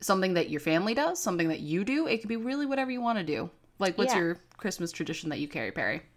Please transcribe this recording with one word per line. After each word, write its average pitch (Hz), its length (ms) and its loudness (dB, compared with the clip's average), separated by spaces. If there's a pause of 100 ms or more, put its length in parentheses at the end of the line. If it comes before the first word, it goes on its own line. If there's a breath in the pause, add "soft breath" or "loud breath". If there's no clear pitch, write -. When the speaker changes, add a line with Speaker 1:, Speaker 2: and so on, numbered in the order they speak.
Speaker 1:
something 190 320 4
that 170 160 2
your 147 100 -2
family 170 340 2
does, 311 280 0
something 170 260 0
that 160 140 -2
you 160 240 0
do. 285 220 2
It 226 120 2
could 220 100 -8
be 226 80 -2
really 269 280 -2
whatever 269 260 0
you 247 100 -4
wanna 233 220 0
do. 147 260 -2 (300)
Like, 190 180 2
what's 247 160 4
Speaker 2:
Yeah. 196 60 4
Speaker 1:
your 170 200 0 (180)
Christmas 180 340 -4
tradition 160 380 -6
that 147 100 -4
you 147 80 -4
carry, 113 240 -4
Perry? - 300 -2 (160)